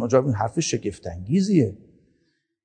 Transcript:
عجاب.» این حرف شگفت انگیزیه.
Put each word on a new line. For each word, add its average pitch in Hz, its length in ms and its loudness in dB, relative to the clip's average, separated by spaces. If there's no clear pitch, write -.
عجاب.» 131 200 4
این 131 100 0
حرف 104 240 -2
شگفت 107 480 -6
انگیزیه. 117 720 0